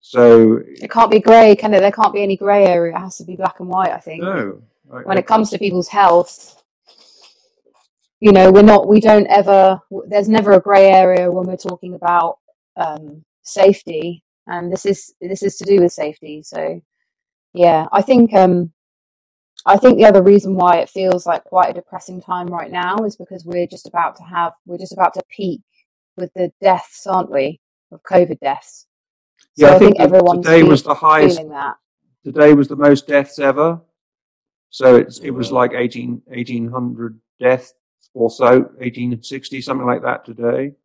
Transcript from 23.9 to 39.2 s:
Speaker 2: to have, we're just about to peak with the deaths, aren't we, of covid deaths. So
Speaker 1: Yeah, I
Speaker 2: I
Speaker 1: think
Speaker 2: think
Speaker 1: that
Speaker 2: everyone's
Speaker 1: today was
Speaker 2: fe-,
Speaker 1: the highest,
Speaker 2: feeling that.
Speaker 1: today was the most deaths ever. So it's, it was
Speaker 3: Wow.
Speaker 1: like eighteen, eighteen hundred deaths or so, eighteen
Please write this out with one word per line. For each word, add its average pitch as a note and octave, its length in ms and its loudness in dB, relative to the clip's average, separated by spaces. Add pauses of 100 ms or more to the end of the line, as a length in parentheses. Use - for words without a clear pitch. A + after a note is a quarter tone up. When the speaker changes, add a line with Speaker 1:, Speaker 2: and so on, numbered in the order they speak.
Speaker 2:
to F3 60 -20
have, E3+ 300 -8 (140)
we're F3 100 -16
just F3+ 160 -18
about F#3 220 -4
to F#3 140 -12
peak F3+ 320 -12 (560)
with F3+ 180 -12
the F3+ 160 -8 (100)
deaths, F#3 460 -4
aren't F#3 240 -4
we, C#3+ 280 -6 (320)
of - 120 -20
covid F3 360 -2
deaths. - 460 -10 (680)
So - 100 2
Speaker 1:
Yeah, F#3 80 8
I - 20 6
Speaker 2:
I F#3 40 4
Speaker 1:
think G3+ 180 4
Speaker 2:
think - 0 -
Speaker 1:
that F3+ 60 0
Speaker 2:
everyone's F3 420 2
Speaker 1:
today E3 180 4
was D3+ 180 2
Speaker 2:
fe-, - 80 -14
Speaker 1:
the C#3+ 60 -2
highest, D#3 420 2
Speaker 2:
feeling D#3 140 -14
that. C#3 260 -12 (460)
Speaker 1:
today D3+ 300 4
was C#3+ 140 2
the D3+ 80 -14
most C#3+ 320 0
deaths C#3+ 320 -4
ever. D3+ 420 -4 (880)
So B2+ 260 4
it's, - 240 0
it C#3+ 120 -12
was B2 200 -10
Speaker 3:
Wow. B2+ 80 -4
Speaker 1:
like A#2+ 140 -2
eighteen, A#2+ 480 -10 (100)
eighteen A#2+ 400 -10
hundred A#2 480 -12 (200)
deaths B2+ 340 -4 (400)
or A2+ 160 -4
so, B2 500 0
eighteen B2 420 -10